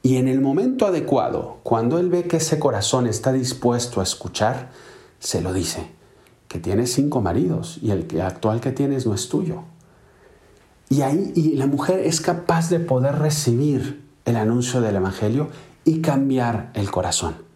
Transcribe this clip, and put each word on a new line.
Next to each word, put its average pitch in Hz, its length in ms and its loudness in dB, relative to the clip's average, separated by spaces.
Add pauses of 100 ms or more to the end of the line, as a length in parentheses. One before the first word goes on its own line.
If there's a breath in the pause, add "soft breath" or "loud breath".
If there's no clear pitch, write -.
Y 127 160 4
en 127 120 4
el 131 120 2
momento 202 460 2
adecuado, 143 760 0
cuando 117 340 2
él 180 100 2
ve 175 140 2
que 170 140 0
ese 156 240 0
corazón 123 480 2
está 120 240 0
dispuesto 123 680 0
a 95 60 0
escuchar, 123 680 -4 (480 loud breath)
se - 240 -4
lo 92 100 -4
dice, - 380 -4 (560 soft breath)
que - 140 -10
tienes 110 320 0
cinco 143 280 2
maridos 90 640 -2
y 110 80 0
el 90 160 -2
que, 82 160 -2
actual 107 380 -2
que 131 100 -2
tienes 135 360 -2
no 104 80 0
es - 140 -6
tuyo. - 360 -4 (1200 soft breath)
Y 139 140 2
ahí, 151 320 0
y 156 220 2
la 135 100 0
mujer 143 320 0
es - 220 0
capaz 170 500 0
de 170 80 2
poder 139 400 0
recibir 143 920 0 (160)
el 117 120 2
anuncio 120 440 0
del 107 160 2
evangelio 107 520 0 (360 loud breath)
y 160 160 4
cambiar 131 720 2
el 101 180 -2
corazón. 87 420 -2 (220)